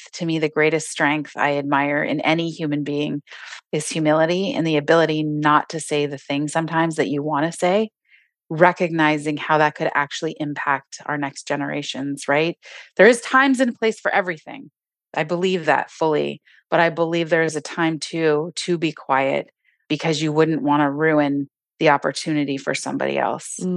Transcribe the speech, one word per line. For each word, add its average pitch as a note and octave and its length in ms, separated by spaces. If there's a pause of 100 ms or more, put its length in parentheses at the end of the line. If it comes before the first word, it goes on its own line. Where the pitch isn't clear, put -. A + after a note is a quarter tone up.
(140)
to - 120
me, D#3+ 140
the D3+ 100
greatest D#3 400
strength D3+ 460
I C#3+ 220
admire C#3+ 460
in - 180
any E3 280
human D3+ 340
being D3 380 (500)
is D3+ 180
humility D#3+ 640
and D#3+ 120
the D#3+ 120
ability D#3 460
not D3+ 460
to D#3+ 100
say D3 280
the C#3+ 100
thing C#3+ 300
sometimes E3 480
that C#3+ 140
you C#3+ 120
wanna D3+ 300
say, G3 380 (600)
recognizing D#3 880
how D#3 220
that D3+ 160
could D#3 200
actually D3+ 440
impact C#3+ 680
our D3 100
next C#3 300
generations, C#3+ 800
right? D#3 300 (400)
There F#3 100
is A#3 140
times C4+ 380
and B3 160
place A3 240
for - 120
everything. D3+ 600 (440)
I D#3 80
believe F3 420
that C#3 260
fully, D3 500 (300)
but E3 80
I E3 120
believe E3 380
there E3 140
is D#3 140
a D3 40
time E3 380
too, D#3+ 580
to F3 200
be D#3+ 160
quiet C3+ 560 (400)
because D3+ 320
you D#3 120
wouldn't D#3+ 300
wanna D3 280
ruin C#3+ 580 (300)
the D#3 100
opportunity C#3+ 680
for D3 180
somebody C3+ 420
else, C3+ 600